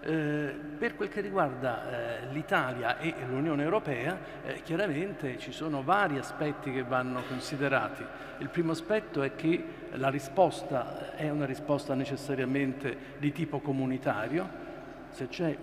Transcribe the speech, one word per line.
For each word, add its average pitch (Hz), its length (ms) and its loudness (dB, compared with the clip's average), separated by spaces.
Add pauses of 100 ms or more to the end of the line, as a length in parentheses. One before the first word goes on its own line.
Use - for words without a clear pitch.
Eh, 151 500 2 (280)
per 233 160 0
quel - 140 -2
che 208 120 -2
riguarda, 123 1000 0
eh, 127 100 -8
l'Italia 127 680 0
e 160 160 -2 (160)
l'Unione 143 320 2
Europea, 156 560 0 (260)
eh, 139 200 -4
chiaramente 160 720 0
ci 127 140 -8
sono 147 320 -2
vari 175 340 6
aspetti 143 540 -2
che 131 100 0
vanno 127 460 0
considerati. 131 760 0 (360)
Il 143 100 -4
primo 165 220 2
aspetto 208 500 0
è 135 140 0
che 165 280 2 (280)
la 135 180 2
risposta - 1080 2
è 151 140 -2
una 147 160 2
risposta 139 480 0
necessariamente 131 1040 0 (220)
di 147 120 2
tipo 147 280 -2
comunitario. 131 920 0 (640)
Se 131 160 -6
c'è 160 360 0